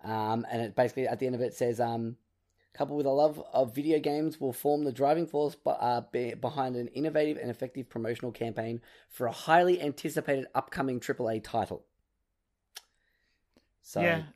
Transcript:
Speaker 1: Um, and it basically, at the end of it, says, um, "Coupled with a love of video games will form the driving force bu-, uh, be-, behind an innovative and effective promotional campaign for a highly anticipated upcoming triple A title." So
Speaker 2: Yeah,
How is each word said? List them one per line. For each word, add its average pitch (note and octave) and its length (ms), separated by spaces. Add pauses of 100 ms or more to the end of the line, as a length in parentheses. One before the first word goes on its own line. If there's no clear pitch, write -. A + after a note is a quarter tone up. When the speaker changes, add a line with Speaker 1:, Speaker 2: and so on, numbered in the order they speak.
Speaker 1:
Um, A2 480
and A#2 100
it G#2+ 160
basically, B2+ 300
at A#2 140
the C3 60
end B2+ 100
of A2+ 40
it, B2 140
says, A#2+ 260
um, A#2 360 (580)
"Coupled C#3+ 240
with C#3+ 80
a C3+ 40
love D3+ 300 (120)
of B2 240
video D3 240
games D3+ 400
will C3+ 120
form D3 320
the C#3 80
driving C#3+ 340
force D3 280
bu-, - 160
uh, A#2+ 320 (100)
be-, A#2+ 220
behind B2+ 400
an B2 140
innovative D3+ 500
and B2 100
effective B2 400
promotional A2+ 440
campaign A2+ 500 (260)
for - 200
a A2+ 40
highly F3+ 480
anticipated C#3+ 720
upcoming C3 460
triple B2 320
A A2 80
title." G#2+ 480 (2000)
So - 200
Speaker 2:
Yeah, E3 220 (120)